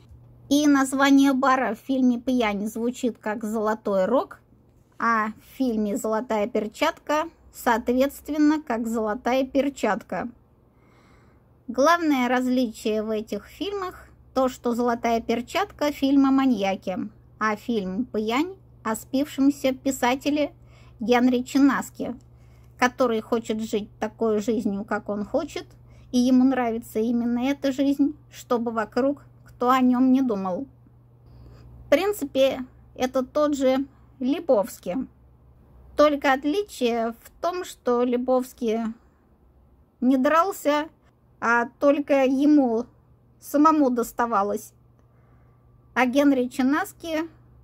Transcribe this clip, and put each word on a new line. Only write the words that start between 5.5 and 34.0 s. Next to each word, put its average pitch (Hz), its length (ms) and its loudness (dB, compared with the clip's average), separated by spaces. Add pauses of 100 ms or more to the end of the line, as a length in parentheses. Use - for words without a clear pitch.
фильме 220 400 -2
«Золотая 220 500 -2
перчатка», 294 800 -2 (240)
соответственно, 285 1080 0
как 226 260 -6
«Золотая 233 580 -2
перчатка». 240 840 -2 (1400)
Главное 285 600 2
различие 247 720 -2
в 220 100 -6
этих 214 340 -6
фильмах — 381 640 -10 (240)
то, 262 160 2
что 240 260 -4
«Золотая 233 460 -2
перчатка» — 294 720 -4
фильм 277 320 2
о 269 60 2
маньяке, 196 800 0 (300)
а 214 160 0
фильм 208 500 -4
«Пьянь» — 247 500 -4 (280)
о 220 140 -4
спившемся 269 760 -2
писателе 277 800 -2 (460)
Генри 247 440 2
Чинаске, 262 720 0 (600)
который 247 440 0
хочет 226 400 -4
жить 214 280 -6 (100)
такой 214 420 -2
жизнью, 202 420 -2
как 208 240 -6
он 202 160 -6
хочет, 302 420 -6 (460)
и 254 60 0
ему 254 260 4
нравится 233 560 -2
именно 240 400 -2
эта 277 320 -2
жизнь, 277 460 0 (140)
чтобы 233 400 -4
вокруг 247 520 -2 (220)
кто - 240 -4
о 262 100 4
нём 254 320 4
не 269 100 4
думал. 196 440 -4 (1200)
В - 40 -20
принципе, 277 760 0 (300)
это 254 280 -4
тот 294 320 -2
же 262 300 0 (340)